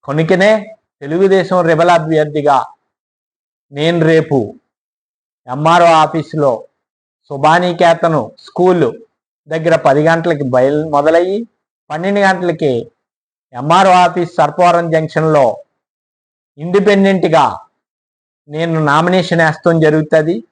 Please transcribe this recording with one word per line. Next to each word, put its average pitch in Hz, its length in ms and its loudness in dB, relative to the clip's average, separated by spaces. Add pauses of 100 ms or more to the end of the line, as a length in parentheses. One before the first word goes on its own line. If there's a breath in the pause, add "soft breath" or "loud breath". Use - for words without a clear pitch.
కనుకనే 170 460 0 (500)
తెలుగుదేశం 180 580 0 (100)
రెబల్ 170 280 2
అభ్యర్థిగా 151 600 0 (1120)
నేను 160 300 -2 (100)
రేపు 156 280 0 (1080)
ఎంఆర్ఓ 165 440 2 (140)
ఆఫీసులో 151 480 -4 (760)
సుభానికేతను 165 920 0 (240)
స్కూల్ 180 420 0 (600)
దగ్గర 160 260 0 (120)
పది 143 220 2
గంటలకి 165 360 -2 (100)
బయలు 143 280 0 (140)
మొదలయ్యి 175 420 0 (500)
పన్నెండు 190 380 -4
గంటలకి 170 460 -2 (800)
ఎంఆర్ఓ 175 420 0 (120)
ఆఫీస్ 170 340 -6
సర్పవరం 170 520 0
జంక్షన్లో 156 540 0 (1160)
ఇండిపెండెంట్గా 190 800 2 (1040)
నేను 160 280 -4 (120)
నామినేషన్ 170 540 0
వేస్తడం 165 400 0
జరుగుతుంది. 156 520 0 (160)